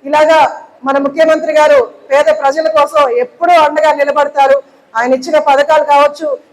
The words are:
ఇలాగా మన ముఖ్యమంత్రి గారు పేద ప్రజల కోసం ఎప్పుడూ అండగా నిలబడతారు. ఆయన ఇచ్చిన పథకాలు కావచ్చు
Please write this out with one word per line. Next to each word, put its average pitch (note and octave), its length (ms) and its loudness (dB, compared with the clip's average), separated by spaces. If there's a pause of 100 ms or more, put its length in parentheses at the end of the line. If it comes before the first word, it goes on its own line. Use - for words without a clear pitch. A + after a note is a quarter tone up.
ఇలాగా D4+ 560 0 (220)
మన C4+ 140 -2
ముఖ్యమంత్రి D#4 560 -2
గారు D4+ 380 2 (200)
పేద - 140 2
ప్రజల D#4 420 -2
కోసం D4 420 0
ఎప్పుడూ B3 440 -2
అండగా D4+ 400 2
నిలబడతారు. C#4+ 720 0 (320)
ఆయన B3 180 -2
ఇచ్చిన D4 260 -2
పథకాలు D4 440 0
కావచ్చు C#4+ 540 0 (160)